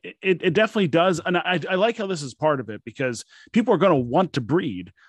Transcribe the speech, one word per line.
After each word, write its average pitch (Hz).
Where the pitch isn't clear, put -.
it, -
it 185
definitely 208
does. 165
And 180
I, 180
I 190
like 220
how 214
this 180
is 127
part 147
of 107
it 104
because 120
people 226
are 175
gonna 180
want 135
to 143
breed. 110